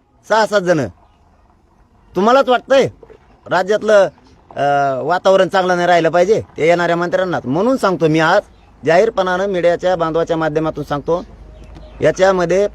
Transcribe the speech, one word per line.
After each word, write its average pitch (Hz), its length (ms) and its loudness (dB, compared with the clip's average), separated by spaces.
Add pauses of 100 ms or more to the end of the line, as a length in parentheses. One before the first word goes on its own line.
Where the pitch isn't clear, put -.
(280)
सहा 214 180 0
सात 202 140 0
जण? 170 260 0 (1300)
तुम्हालाच 220 320 2
वाटतंय 247 400 2 (640)
राज्यातलं, 190 580 2 (480)
अ, 135 60 -6 (400)
वातावरण 185 460 2
चांगलं 185 260 0
नाही 175 140 -2
राहिलं 170 200 4
पाहिजे 180 340 0 (140)
ते 147 100 -2
येणाऱ्या 170 300 2
मंत्र्यांना? 175 480 -4
म्हणून 185 320 -2
सांगतो 165 320 -2
मी 156 100 0
आज 170 240 2 (440)
जाहीरपणानं 185 600 0
मीडियाच्या 180 500 -2
बांधवाच्या 165 400 -2
माध्यमातून 156 480 -4
सांगतो, 151 400 -4 (760)
याच्यामध्ये 185 760 2